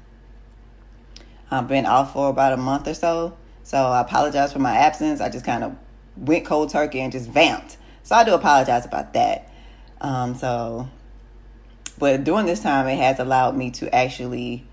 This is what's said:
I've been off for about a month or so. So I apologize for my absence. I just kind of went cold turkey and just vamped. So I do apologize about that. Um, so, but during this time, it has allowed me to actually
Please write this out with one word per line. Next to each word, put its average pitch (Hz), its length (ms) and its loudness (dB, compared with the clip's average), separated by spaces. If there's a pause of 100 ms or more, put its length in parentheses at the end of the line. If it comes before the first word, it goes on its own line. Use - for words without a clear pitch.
(1500)
I've 127 160 -4
been 135 180 0
off 131 280 2
for 139 160 0
about 135 240 2
a 127 40 -2
month 135 300 -4
or 156 60 -4
so. 165 420 -4 (280)
So - 140 -4
I 127 220 2
apologize 139 540 0
for 143 60 -8
my 120 180 2
absence. 151 420 2
I - 80 -2
just 123 160 -8
kind 117 220 -4
of - 100 -10 (400)
went 156 300 0
cold 151 240 0
turkey 143 320 -2
and 131 100 -6
just 123 180 -10
vamped. 143 460 2 (280)
So - 120 0
I 233 80 8
do 220 100 4
apologize 131 520 4
about - 280 -8
that. - 400 -2 (480)
Um, 127 320 -4
so, 120 560 -6 (1120)
but 139 240 2
during 180 240 0
this 175 120 -2
time, 135 280 0
it 131 100 -2
has 135 220 2
allowed 127 360 2
me 127 160 -4
to - 220 -8
actually 123 800 -4